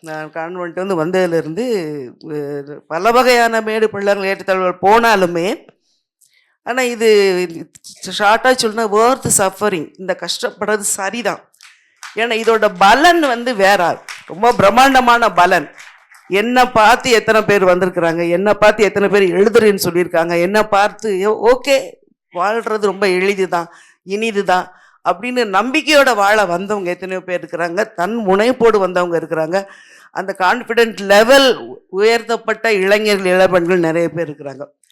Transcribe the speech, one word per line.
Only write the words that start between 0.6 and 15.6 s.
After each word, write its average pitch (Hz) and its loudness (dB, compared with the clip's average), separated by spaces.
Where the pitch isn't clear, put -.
வந்து 175 -2
வந்ததுலேருந்து, 165 -4
அ, 147 -18
பல 175 -2
வகையான 233 2
மேடு 220 -2
பள்ளங்கள் 202 -2
ஏற்றத்தாழ்வுகள் 185 -2
போனாலுமே, 196 0
ஆனா 254 -4
இது 208 2
ஷார்ட்டா 220 2
சொல்லணும்னா 220 -2
worth 233 2
suffering, 190 -2
இந்த 180 -6
கஷ்டப்படுறது 208 -6
சரிதான். 202 -8
ஏன்னா 233 -4
இதோட 220 0
பலன் 277 4
வந்து 247 -2
வேற, 190 0
ரொம்ப 214 0
பிரம்மாண்டமான 233 4
பலன். 175 2